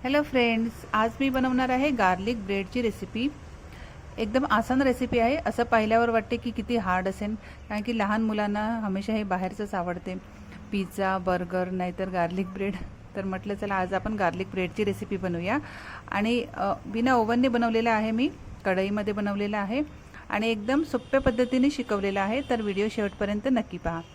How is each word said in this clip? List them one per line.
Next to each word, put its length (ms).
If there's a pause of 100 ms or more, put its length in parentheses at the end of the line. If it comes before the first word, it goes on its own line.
हॅलो 180
फ्रेंड्स, 720
आज 260
मी 100
बनवणार 400
आहे 220
गार्लिक 540
ब्रेडची 360
रेसिपी. 460 (920)
एकदम 280
आसान 360
रेसिपी 380
आहे. 160
असं 280
पाहिल्यावर 460
वाटते 280
की 140
किती 260
हार्ड 300
असेल, 280 (340)
कारण 120
की 160
लहान 240
मुलांना 420 (160)
हमेशा 340
हे 100
बाहेरचंच 500
आवडते, 420 (560)
पिझ्झा, 460
बर्गर, 520
नाहीतर 400
गार्लिक 380
ब्रेड. 280 (400)
तर 80
म्हटलं, 320
चला 200
आज 180
आपण 220
गार्लिक 360
ब्रेडची 320
रेसिपी 340
बनवूया. 400 (500)
आणि, 340 (120)
अ, 200 (120)
बिना 300
ओव्हनने 320
बनवलेलं 420
आहे 220
मी, 180 (360)
कढईमध्ये 480
बनवलेलं 440
आहे 240 (480)
आणि 200
एकदम 340
सोप्या 380
पद्धतीने 480
शिकवलेलं 500
आहे. 300
तर 120
व्हिडिओ 300
शेवटपर्यंत 560
नक्की 300
पहा. 240 (140)